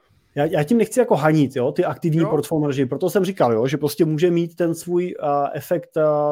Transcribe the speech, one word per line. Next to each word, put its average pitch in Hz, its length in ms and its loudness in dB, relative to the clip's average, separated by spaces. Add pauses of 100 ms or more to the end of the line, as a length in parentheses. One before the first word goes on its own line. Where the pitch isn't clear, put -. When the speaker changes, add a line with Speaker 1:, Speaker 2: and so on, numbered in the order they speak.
(340)
Speaker 1:
Já, 143 100 0
já 156 180 0
tím 233 160 2
nechci 220 220 2
jako 220 160 4
hanit, 147 400 2
jo, 127 160 0
ty 175 120 0
aktivní 160 360 -2
Speaker 2:
Jo. 180 100 2
Speaker 1:
portfolio 151 300 -2
manažery, 139 280 0
proto 143 220 -2
jsem 185 140 0
říkal, 160 280 0
jo, 113 140 2
že 139 100 -2
prostě 147 280 -2
může 156 260 2
mít 170 260 -2
ten 170 180 -2
svůj, 175 480 -4
eh, 143 320 -2
efekt, 160 420 -6
eh, 160 60 2 (300)